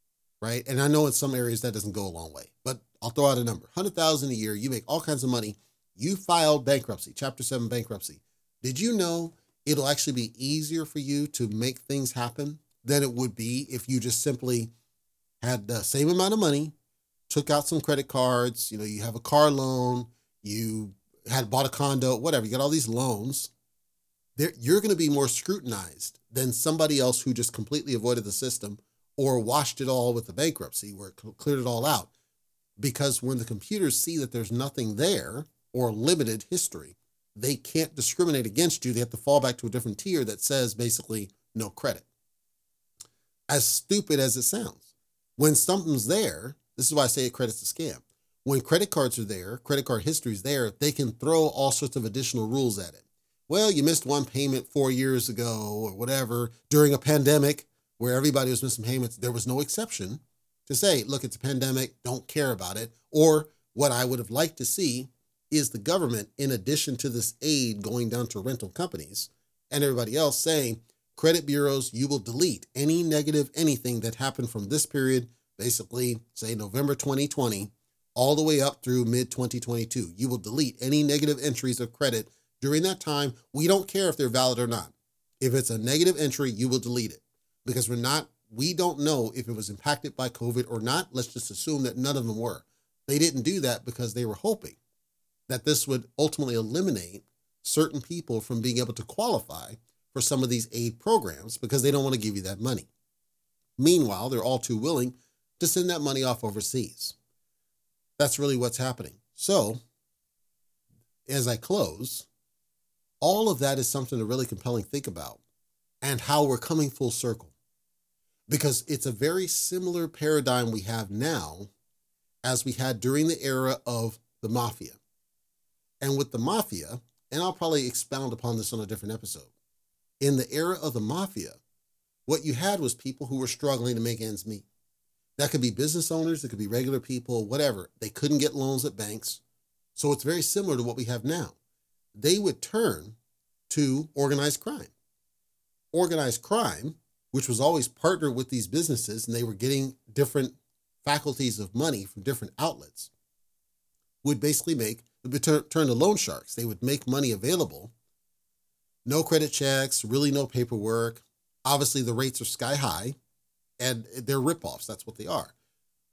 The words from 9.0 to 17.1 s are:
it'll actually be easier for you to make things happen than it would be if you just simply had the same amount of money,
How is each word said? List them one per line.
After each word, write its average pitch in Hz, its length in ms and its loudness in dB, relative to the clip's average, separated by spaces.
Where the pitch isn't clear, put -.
it'll 143 240 2
actually 143 260 0
be 117 220 -4
easier 151 480 -4
for 147 140 -10
you 143 300 -2
to 127 200 -4
make 120 300 -2
things 139 340 -4
happen 143 460 -6
than 139 180 4
it 131 100 0
would 120 240 -2
be 123 320 -4
if 127 200 -8
you 131 120 0
just 117 200 -2
simply 123 500 -2
had 117 260 -2
the 113 160 -4
same 143 240 2
amount 185 240 4
of 220 80 2
money, 151 320 2